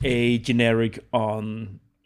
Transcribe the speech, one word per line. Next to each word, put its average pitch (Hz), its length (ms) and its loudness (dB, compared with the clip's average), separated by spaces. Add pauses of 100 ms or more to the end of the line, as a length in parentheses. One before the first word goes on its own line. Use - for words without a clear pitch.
a 120 360 2
generic 113 600 2 (140)
on, 110 680 -4 (260)